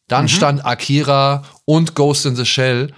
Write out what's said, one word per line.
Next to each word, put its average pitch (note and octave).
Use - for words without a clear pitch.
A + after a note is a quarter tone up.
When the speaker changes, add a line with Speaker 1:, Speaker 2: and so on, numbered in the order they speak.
Speaker 1:
Dann C3
Speaker 2:
Mhm. -
Speaker 1:
stand C#3+
Akira C#3
und D#3+
Ghost C#3+
in C3
the B2
Shell, C3